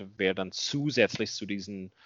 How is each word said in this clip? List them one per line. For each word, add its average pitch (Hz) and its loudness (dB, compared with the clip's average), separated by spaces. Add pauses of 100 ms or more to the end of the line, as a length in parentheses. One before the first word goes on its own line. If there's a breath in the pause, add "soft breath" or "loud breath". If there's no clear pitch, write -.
(180)
wäre 95 4
dann 95 -2
zusätzlich 123 2
zu - -8
diesen 98 -8 (140 soft breath)